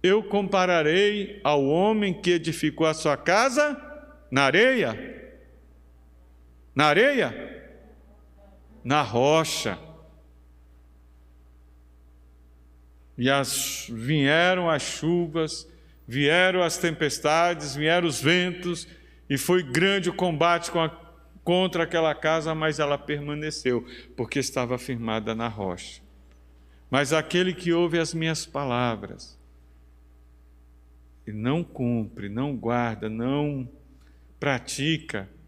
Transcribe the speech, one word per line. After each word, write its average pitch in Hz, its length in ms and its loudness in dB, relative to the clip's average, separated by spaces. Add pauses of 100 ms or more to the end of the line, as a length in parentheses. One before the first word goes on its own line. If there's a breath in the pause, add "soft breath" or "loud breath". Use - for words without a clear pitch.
eu 202 200 4
compararei 190 1200 2
ao 147 200 4
homem 196 480 2
que 175 200 0
edificou 160 540 0
a 156 80 2
sua 147 220 0
casa 254 640 2 (500)
na 135 120 4
areia." 165 720 2 (1600)
Na 147 120 4
areia? 185 760 2 (1200)
Na 143 200 2
rocha. 127 760 2 (3500)
E 127 120 0
as, - 600 -2
vieram 156 840 2
as 147 120 0
chuvas, 165 840 -2 (380 soft breath)
vieram 175 560 2
as 165 160 0
tempestades, 156 1000 0
vieram 165 320 2
os 120 120 -4
ventos, 180 680 0 (400 loud breath)
e 143 80 0
foi 180 260 2
grande 175 460 0
o 170 60 -4
combate 170 560 2
com 170 100 0
a, 160 80 2 (560)
contra 180 400 2
aquela 160 300 0
casa, 160 400 0
mas 156 240 0
ela 143 200 0
permaneceu, 147 840 -4 (320 loud breath)
porque 127 220 -4
estava 127 400 -2
firmada 113 560 -4
na 117 140 -4
rocha. 98 520 -8 (880 soft breath)
Mas 135 220 2
aquele 175 400 2
que 170 200 -2
ouve 170 260 2
as 165 160 -2
minhas 160 320 -2
palavras 120 920 -4 (1900)
e 107 60 -10
não 123 300 0
cumpre, 113 680 -4
não 127 280 -4
guarda, 110 540 -2
não 131 580 -4 (720 soft breath)
pratica 139 880 -4 (200)